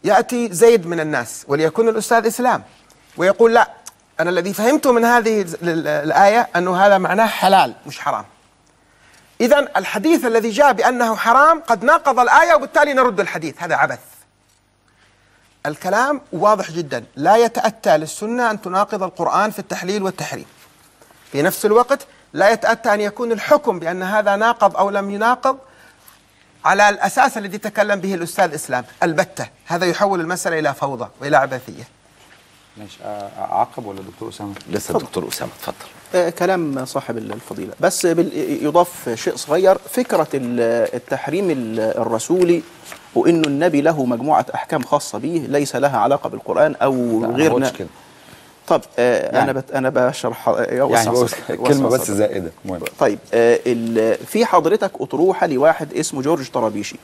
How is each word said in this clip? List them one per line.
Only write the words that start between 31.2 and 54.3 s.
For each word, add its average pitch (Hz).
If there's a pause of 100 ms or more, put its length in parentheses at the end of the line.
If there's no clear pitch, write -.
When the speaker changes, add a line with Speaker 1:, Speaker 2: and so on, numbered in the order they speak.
Speaker 1:
وإلى 143
عبثية. 127 (880)
Speaker 2:
ماشي، 104
أ-، 104 (220)
أعقب 117
ولا 98 (120)
دكتور 110
أسامة؟ 101 (160)
Speaker 3:
لسه -
Speaker 4:
اتفضل. 87
Speaker 3:
دكتور 76
أسامة، - (100)
اتفضل. - (400)
Speaker 4:
آه، 175
كلام 170
صاحب 120
الفضيلة، 104
بس 185
بال-، 165
يضاف 170
شيء -
صغير، 190 (120)
فكرة 196
ال-، 120
التحريم 143
ال-، 113
الرسولي 117 (520)
وإنه 156
النبي 143
له 147
مجموعة 123
أحكام -
خاصة -
به 147
ليس 139
لها 131
علاقة 127
بالقرآن 117
أو 135
Speaker 2:
لا، 113
أنا -
ما 120
Speaker 4:
غيرنا. 139
Speaker 2:
قلتش -
كده. 87 (800)
Speaker 4:
طب، 160 (160)
آه، 120
Speaker 2:
يعني. -
Speaker 4:
أنا -
بت-، 131
أنا 131
بشرح، 123
آه، -
يا 117
Speaker 2:
يعني 123
Speaker 4:
أستاذ 113
Speaker 2:
بقول 123
Speaker 4:
صدق، -
يا -
Speaker 2:
كلمة 123
Speaker 4:
أستاذ 135 (160)
Speaker 2:
بس -
Speaker 4:
صدق. 104
Speaker 2:
زائدة، 95 (140)
مهم. 92 (180)
Speaker 4:
طيب، 113 (160)
آه، 117
ال-، 117
في 220